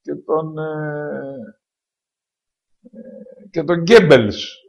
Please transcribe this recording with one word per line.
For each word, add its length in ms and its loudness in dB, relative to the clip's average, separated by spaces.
και 140 -10
τον, 440 -4
ε, 1000 -10
ε, 680 -20
και 120 -6
τον 180 -2
Γκέμπελς 880 4